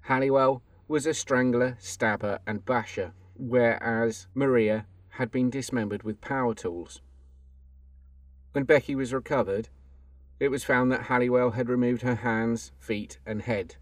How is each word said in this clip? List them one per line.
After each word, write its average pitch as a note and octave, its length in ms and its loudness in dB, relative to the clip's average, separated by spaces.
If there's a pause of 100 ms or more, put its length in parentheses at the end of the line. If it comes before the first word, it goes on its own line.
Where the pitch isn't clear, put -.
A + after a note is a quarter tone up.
Halliwell C3+ 600 2 (260)
was D3+ 180 0
a D#3 80 0
strangler, B2+ 640 2
stabber, G#2 680 -4
and G#2 200 -6
basher, A2 460 -4 (240)
whereas A#2 960 0
Maria A2+ 520 2 (240)
had B2+ 200 -4
been B2+ 180 0
dismembered A#2+ 540 -4
with G#2+ 180 -8
power C3 340 -2
tools. F2 460 -8 (1500)
When C#3 120 -2
Becky C#3 320 4
was C3 180 -4
recovered, A2+ 540 -2 (720)
it C#3 80 2
was C3+ 160 -4
found B2+ 260 2
that B2 140 -2
Halliwell B2 480 2
had A#2+ 160 -2
removed B2 340 0
her B2 140 0
hands, A2+ 640 -2
feet, - 440 -6
and G#2+ 180 -6
head G2+ 400 -4